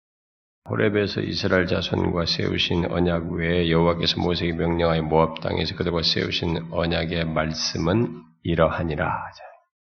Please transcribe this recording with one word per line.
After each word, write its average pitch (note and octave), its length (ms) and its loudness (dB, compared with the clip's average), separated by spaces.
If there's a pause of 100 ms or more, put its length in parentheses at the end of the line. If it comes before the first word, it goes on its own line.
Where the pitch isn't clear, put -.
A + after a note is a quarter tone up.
(680)
"호렙에서 G#2 520 0
이스라엘 F#2 460 0
자손과 F2+ 580 0
세우신 F#2 640 0
언약 F2 420 0
외에 E2+ 380 0
여호와께서 E2+ 520 2
모세에게 F2 320 0
명령하여 E2+ 500 2
모압 D#2+ 380 2
땅에서 F2+ 340 -2
그들과 E2+ 260 -2
세우신 - 720 -2
언약의 E2 540 -2
말씀은 E2 1000 -2 (200)
이러하니라." E2 640 2
자, - 380 -6 (380)